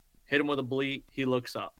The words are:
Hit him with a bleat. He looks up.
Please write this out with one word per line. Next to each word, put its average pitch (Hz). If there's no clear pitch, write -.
Hit 143
him 143
with 143
a 135
bleat. 135
He 135
looks 123
up. 101